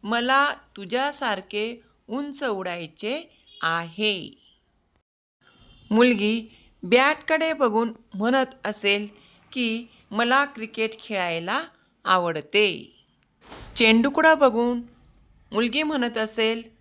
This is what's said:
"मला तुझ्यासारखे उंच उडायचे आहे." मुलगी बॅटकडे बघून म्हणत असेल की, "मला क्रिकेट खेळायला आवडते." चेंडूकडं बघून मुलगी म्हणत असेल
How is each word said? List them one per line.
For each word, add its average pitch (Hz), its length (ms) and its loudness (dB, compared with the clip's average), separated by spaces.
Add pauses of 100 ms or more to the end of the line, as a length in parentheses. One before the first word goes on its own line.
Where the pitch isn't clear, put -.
"मला 247 520 0 (220)
तुझ्यासारखे 226 1080 -4 (240)
उंच 285 360 -8
उडायचे 190 880 -6 (300)
आहे." 170 800 -4 (1500)
मुलगी 220 560 4 (360)
बॅटकडे 302 720 2
बघून 233 400 0 (220)
म्हणत 254 520 -2
असेल 208 420 0 (440)
की, 233 340 -2 (240)
"मला 240 340 2
क्रिकेट 220 540 -8
खेळायला 185 640 -4 (400)
आवडते." 180 960 0 (760)
चेंडूकडं 277 600 6
बघून 240 440 2 (680)
मुलगी 240 300 0
म्हणत 247 360 -2
असेल 220 440 -2 (180)